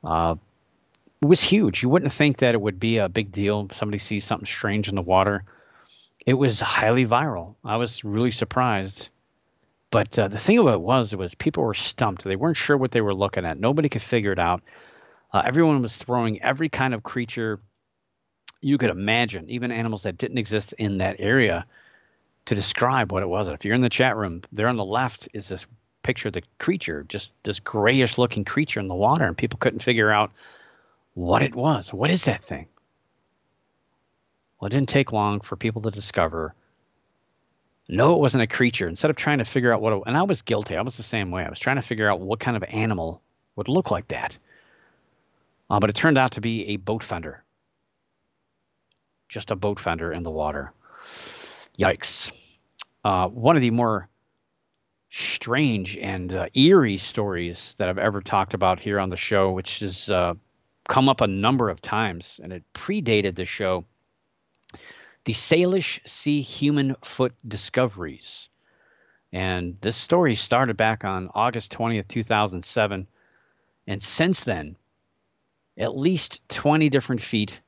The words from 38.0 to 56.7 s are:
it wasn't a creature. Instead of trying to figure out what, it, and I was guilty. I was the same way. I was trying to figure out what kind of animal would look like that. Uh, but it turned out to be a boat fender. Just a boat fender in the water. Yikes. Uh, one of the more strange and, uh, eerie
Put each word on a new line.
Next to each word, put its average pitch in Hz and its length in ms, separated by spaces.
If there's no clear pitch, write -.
it 165 60
wasn't 127 220
a 110 40
creature. 117 420
Instead 98 220
of 151 60
trying 147 220
to 120 60
figure 123 280
out 104 80
what, 110 120
it, 98 140
and 120 100
I 165 60
was 196 200
guilty. 104 340
I 92 60
was 127 140
the 117 60
same 101 280
way. 90 140
I 80 60
was - 80
trying 131 180
to 131 60
figure 107 280
out 92 100
what 101 200
kind 120 160
of 92 120
animal 98 520
would 104 120
look 170 220
like - 180
that. - 300
Uh, 110 120
but 107 100
it 107 60
turned 151 220
out 131 140
to - 80
be 113 280
a 104 80
boat 104 260
fender. 82 400
Just - 220
a 104 60
boat 101 240
fender 85 320
in 85 100
the 82 80
water. 76 420
Yikes. - 520
Uh, 92 240
one 123 280
of 139 60
the 120 80
more 113 380
strange 113 880
and, 92 360
uh, 90 220
eerie 135 440